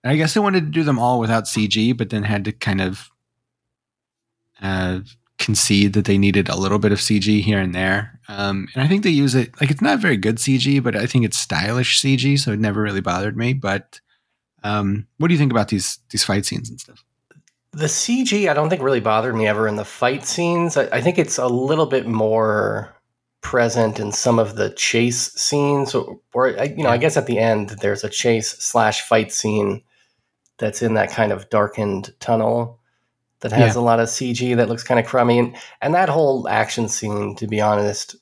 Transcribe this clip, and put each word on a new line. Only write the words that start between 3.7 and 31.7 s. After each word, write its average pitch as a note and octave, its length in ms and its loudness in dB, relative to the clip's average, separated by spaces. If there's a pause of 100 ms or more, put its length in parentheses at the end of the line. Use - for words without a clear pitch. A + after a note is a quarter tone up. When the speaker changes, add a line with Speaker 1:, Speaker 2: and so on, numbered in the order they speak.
Speaker 1:
uh, F#2 380 -2 (380)
concede G2+ 540 2
that G#2 140 2
they G2 120 4
needed G2 300 2
a - 80 -4
little F#2+ 220 0
bit G2+ 140 2
of G2 80 0
C G#2+ 180 2
G G#2 240 2
here G#2 180 2
and F#2 140 -2
there. G2 520 -2
Um, G2 480 -6
and C3 80 -2
I D3 60 2
think G3 160 2
they F#3 60 2
use C#3 240 2
it, A#2+ 260 -2
like, C#3+ 100 0
it's D3 120 0
not C#4+ 160 2
very F3 180 2
good G#2+ 240 -2
C C3+ 160 2
G, C#3 220 2
but A#2 180 0
I A2 100 -2
think A#2+ 200 2
it's - 100 -4
stylish A2 640 -2
C C3+ 160 2
G, C#3 220 2
so A#2+ 140 -2
it G#2 60 -2
never G#2+ 220 0
really G2+ 220 -2
bothered F#2+ 340 -4
me. A#2 160 -2
But, G2+ 480 -6 (640)
um, G#2 420 -2 (120)
what E3 100 0
do F3 60 4
you D3+ 40 2
think C#3 140 2
about G#2+ 160 2
these, - 300 -4 (100)
these - 160 -2
fight G2+ 220 0
scenes A2+ 240 -6
and A#2+ 100 -18
stuff? - 240 -20 (680)
Speaker 2:
The D3+ 160 -4
C B3 360 -2
G, G3+ 240 0
I D3 60 2
don't D#3 160 2
think D#3 120 -2
really C3 160 2
bothered A2 380 0
me A2 100 0
ever G#2+ 220 2
in G#2 80 -2
the G#2+ 80 -6
fight C3 400 -2
scenes. E3+ 520 -2
I, C3+ 140 2
I B2+ 100 0
think E3+ 180 2
it's - 200 -2
a B2+ 80 0
little C3+ 400 2
bit B2+ 200 0
more G#2+ 880 0 (460)
present A2+ 600 0
in G#2 100 -4
some A#2 300 2
of G#2 160 -2
the G#2 140 -2
chase A#2+ 640 -2
scenes, C#3+ 600 -2
or, - 240 -6 (140)
or B2+ 260 0
I, C3+ 60 0
you D#3 180 -6
know, C3+ 60 2
I A#2+ 60 6
Speaker 1:
Yeah. A#2+ 60 0
Speaker 2:
guess D#3 160 2
at A#2+ 100 0
the A#2 120 -2
end G#2+ 420 0
there's G2+ 220 -2
a G#2 60 -6
chase A2+ 500 0
slash A2 440 0
fight A2+ 280 0
scene G#2 520 -2 (720)
that's G#2+ 260 -4
in A2 120 0
that G#2+ 180 0
kind G#2+ 180 0
of F#2+ 200 -6
darkened G2+ 680 -2